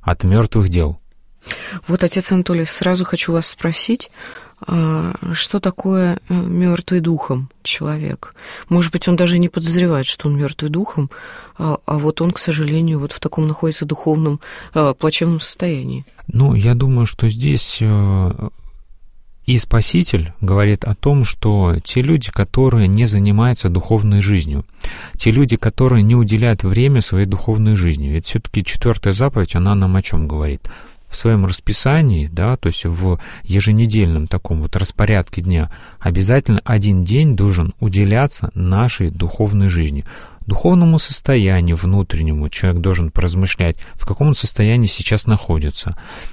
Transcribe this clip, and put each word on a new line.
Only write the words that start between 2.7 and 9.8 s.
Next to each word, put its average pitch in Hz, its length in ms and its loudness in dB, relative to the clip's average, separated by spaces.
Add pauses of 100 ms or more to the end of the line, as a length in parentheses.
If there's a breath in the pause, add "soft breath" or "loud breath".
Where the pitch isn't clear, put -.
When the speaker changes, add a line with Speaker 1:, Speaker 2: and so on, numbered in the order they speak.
Speaker 2:
хочу - 280 -4
вас 165 140 -2
спросить, - 640 -4 (540 loud breath)
а, 160 480 -2 (200)
что 185 260 -4
такое, 185 600 -2 (100)
э, 180 40 -2
мертвый 175 680 0
духом 143 480 -2 (140)
человек? 151 680 -6 (360 loud breath)
Может 170 240 2
быть, - 160 -4
он 175 80 4
даже 175 200 2
не 175 120 2
подозревает, 165 560 -2